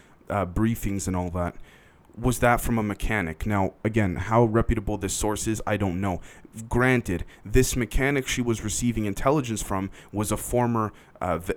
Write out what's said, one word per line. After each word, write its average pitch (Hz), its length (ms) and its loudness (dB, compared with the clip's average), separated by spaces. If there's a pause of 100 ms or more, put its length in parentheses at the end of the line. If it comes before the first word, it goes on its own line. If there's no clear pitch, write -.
(300)
uh, 98 160 0
briefings 101 600 -2
and 92 120 -2
all 90 140 -2
that, 87 240 -2 (640)
was 117 220 0
that 120 200 4
from 120 180 0
a 107 60 2
mechanic. 101 640 -2
Now, 101 300 0 (100)
again, 104 320 2
how 117 260 4
reputable 107 540 0
this 95 160 -4
source 107 340 -2
is, 107 180 -2
I 104 120 0
don't 95 240 -2
know. 95 180 -2 (480)
Granted, 120 560 2 (220)
this 127 320 4
mechanic 135 500 0
she - 140 -2
was 117 200 0
receiving 110 440 -2
intelligence 117 580 0
from 98 260 -4 (220)
was 101 180 -2
a 107 60 0
former, 117 560 0 (300)
uh, 90 160 0
ve-, 87 200 -4